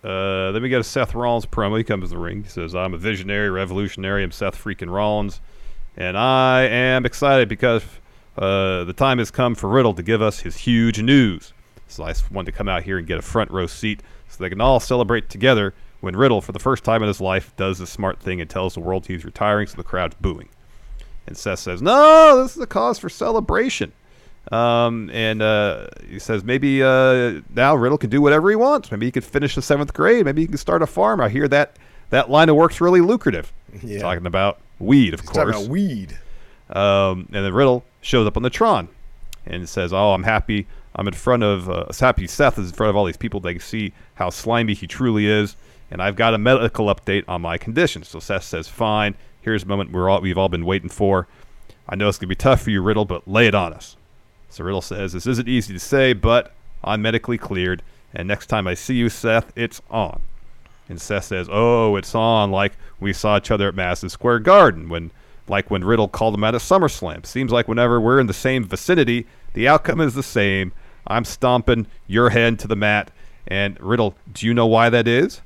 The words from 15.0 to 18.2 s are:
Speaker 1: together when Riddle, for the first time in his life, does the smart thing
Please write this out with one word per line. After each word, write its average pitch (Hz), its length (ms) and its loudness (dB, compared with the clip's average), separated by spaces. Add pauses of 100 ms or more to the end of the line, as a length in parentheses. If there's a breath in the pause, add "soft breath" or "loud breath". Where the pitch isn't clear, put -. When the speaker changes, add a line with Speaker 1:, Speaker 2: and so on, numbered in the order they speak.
Speaker 1:
together 104 440 2 (280 soft breath)
when 90 160 -8
Riddle, 117 240 4
for - 100 -14
the 95 80 -10
first 131 240 -2
time 113 200 0
in 104 40 0
his 98 140 -4
life, 95 340 -4
does 95 220 -4
the 90 100 -12
smart 95 320 -6
thing 90 220 -8